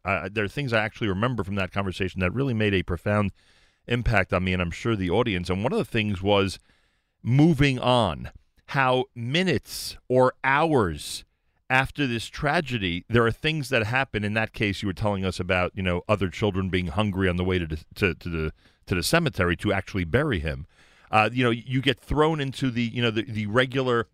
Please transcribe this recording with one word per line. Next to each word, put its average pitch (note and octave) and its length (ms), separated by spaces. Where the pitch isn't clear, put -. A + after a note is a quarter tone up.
I, F#2 240
there G#2 160
are G2 40
things C#3 260
I A2 60
actually A2 280
remember G#2 360
from G2 100
that F#2 180
conversation F#2+ 480
that F2+ 140
really C3 180
made G#2+ 220
a F#2 80
profound G2+ 500
impact A2+ 460
on F#2 100
me, F#2 80
and F#2 80
I'm E2+ 100
sure A2+ 260
the F#2 120
audience. F2+ 400
And F#2 160
one C#3+ 80
of A3+ 60
the F#3+ 80
things G#2 360
was G2 360
moving C#3 560
on, G#2 520
how B2+ 480
minutes C3+ 840
or B2+ 260
hours C3+ 800
after C3 360
this A#2 200
tragedy, B2 840
there A#2 160
are A2+ 80
things D#3 380
that A#2+ 160
happen. A#2+ 380
In G#2 100
that A2 180
case, G#2 300
you G2+ 60
were F#2 40
telling G2+ 320
us F#2 160
about, F2+ 340
you G2 80
know, F2 240
other G2 220
children F#2+ 400
being F2+ 200
hungry F#2+ 420
on F2 60
the F2+ 80
way F#2 140
to F2 80
the, D#2 120
to, F2+ 200
to - 140
the, D#2+ 240
to - 100
the F2 80
cemetery G#2+ 540
to G#2 160
actually F#2+ 320
bury A2+ 360
him. D2 260
Uh, A2 220
you B2+ 100
know, A#2+ 80
you A#2+ 300
get B2 180
thrown D3+ 420
into C3+ 300
the, A#2+ 120
you A#2 180
know, A#2+ 100
the, G#2+ 120
the G#2+ 240
regular B2 680